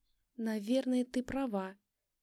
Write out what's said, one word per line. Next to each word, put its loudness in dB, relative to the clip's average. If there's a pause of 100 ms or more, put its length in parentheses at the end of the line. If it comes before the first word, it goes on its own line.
(360)
«Наверное, 2
ты -2
права», -2 (460)